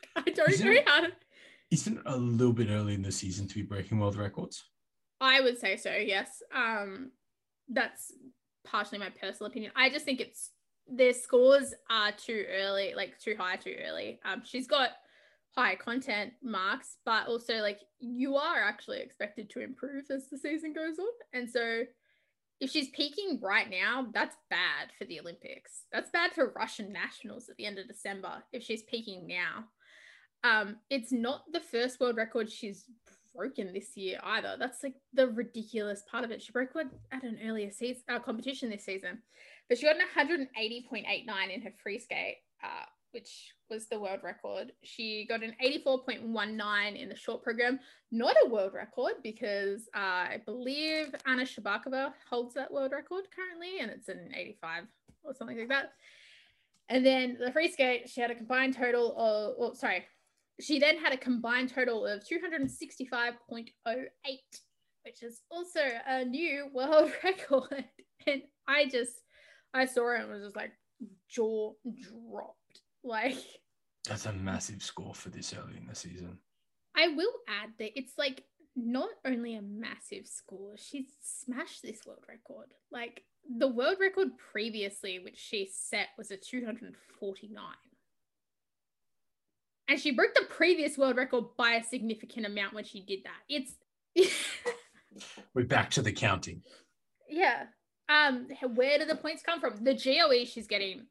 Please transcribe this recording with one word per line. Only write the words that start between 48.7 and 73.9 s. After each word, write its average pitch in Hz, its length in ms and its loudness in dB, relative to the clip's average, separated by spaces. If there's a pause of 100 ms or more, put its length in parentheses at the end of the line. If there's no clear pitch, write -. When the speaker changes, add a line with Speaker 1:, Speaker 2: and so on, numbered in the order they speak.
Speaker 1:
record 311 400 -4 (100)
because, 202 720 -4
uh, 214 40 -2
I 185 460 -2
believe 285 720 -4 (120)
Anna 254 160 2
Sharbakova 262 680 -4 (180)
holds 240 240 -4
that - 180 -6
world 269 200 -2
record 339 320 -6 (100)
currently, 359 460 -8
and 226 100 -6
it's - 180 -14
an 180 280 -12
eighty-five 170 480 -8 (400)
or 285 100 -10
something 233 240 -10
like 226 100 -6
that. 269 260 0 (920)
And 254 160 4
then 254 360 4
the 247 100 0
free 320 220 4
skate, 247 360 2
she - 120 -6
had 240 100 0
a 226 60 -6
combined 254 380 2
total 240 440 2
of, 214 400 2
well, 247 160 -2
sorry, 190 300 0 (560)
she 294 200 2
then 311 180 6
had 311 140 2
a 262 40 0
combined 247 520 0
total 240 380 0
of 202 200 -4
two 330 140 -2
hundred 330 220 -2
and 262 80 0
sixty-five 240 640 -4 (140)
point 233 220 -12 (160)
oh 247 160 -2 (240)
eight, - 340 -12 (440)
which 233 180 -18
is 233 280 -14
also 349 300 -4 (260)
a 262 180 0
new 285 480 -2
world 302 460 8
<laughs> - 40 -8
record. 277 600 0 (420)
And 277 160 0 (240)
I 285 200 6
just, 254 260 -2 (600)
I 262 120 4
saw 240 300 2
it 220 80 0
and 214 80 -10
was 208 120 -10
just, 202 140 -12
like, 214 160 -8 (560)
jaw 220 460 0 (260)
dropped. - 800 -16 (240)
Like, 247 320 0 (720)